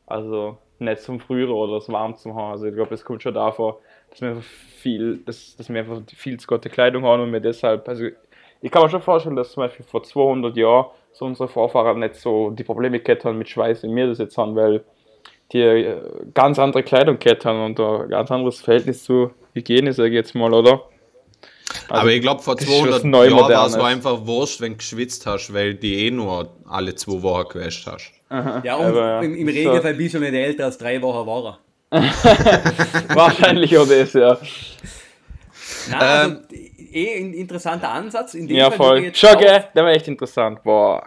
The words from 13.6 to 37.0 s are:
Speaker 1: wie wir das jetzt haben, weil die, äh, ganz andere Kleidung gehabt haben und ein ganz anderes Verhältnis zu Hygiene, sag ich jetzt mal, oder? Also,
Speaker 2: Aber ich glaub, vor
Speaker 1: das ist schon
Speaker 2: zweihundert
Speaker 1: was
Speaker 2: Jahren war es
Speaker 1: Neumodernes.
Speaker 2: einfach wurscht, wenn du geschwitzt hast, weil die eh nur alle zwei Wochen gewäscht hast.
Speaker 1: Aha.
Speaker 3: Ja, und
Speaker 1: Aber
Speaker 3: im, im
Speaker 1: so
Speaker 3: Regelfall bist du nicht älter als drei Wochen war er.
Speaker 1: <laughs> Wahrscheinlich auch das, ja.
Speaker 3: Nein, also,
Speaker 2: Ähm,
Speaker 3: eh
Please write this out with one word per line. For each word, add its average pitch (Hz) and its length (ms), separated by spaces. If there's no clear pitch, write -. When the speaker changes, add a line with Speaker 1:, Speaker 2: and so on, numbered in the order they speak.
Speaker 1:
wie 113 100
wir 127 140
das 117 120
jetzt 104 180
haben, 110 180
weil 110 280
die, 123 100
äh, 113 360
ganz 139 260
andere 135 240
Kleidung 135 360
gehabt 117 260
haben 110 200
und 110 140
ein 107 300
ganz 104 220
anderes 127 300
Verhältnis 120 420
zu 123 280
Hygiene, 127 380
sag 127 160
ich 117 60
jetzt 113 220
mal, 117 180
oder? 117 300
Also, 107 140
Speaker 2:
Aber 113 100
ich 120 100
glaub, 139 200
vor 131 140
Speaker 1:
das 143 100
ist 139 120
schon 143 140
Speaker 2:
zweihundert 139 220
Speaker 1:
was - 0
Speaker 2:
Jahren 123 180
war 117 360
es 117 60
Speaker 1:
Neumodernes. - 20
Speaker 2:
einfach 117 220
wurscht, 123 340
wenn 113 120
du 113 40
geschwitzt 120 480
hast, 101 280
weil 101 220
die 101 320
eh 120 40
nur 95 400
alle 92 280
zwei 95 280
Wochen 90 260
gewäscht - 380
hast. 87 240
Speaker 1:
Aha. 127 340
Speaker 3:
Ja, 120 120
und 165 120
Speaker 1:
Aber 113 360
Speaker 3:
im, 160 120
im 170 120
Speaker 1:
so 147 60
Speaker 3:
Regelfall 147 420
bist 165 200
du 156 40
nicht 143 140
älter 139 320
als 127 120
drei 123 240
Wochen 120 260
war 113 320
er. - 100
Speaker 1:
<laughs> 165 1120
Wahrscheinlich 165 640
auch 147 100
das, 135 260
ja. 123 240
Speaker 3:
Nein, 123 120
also, 147 340
Speaker 2:
Ähm, - 40
Speaker 3:
eh 196 280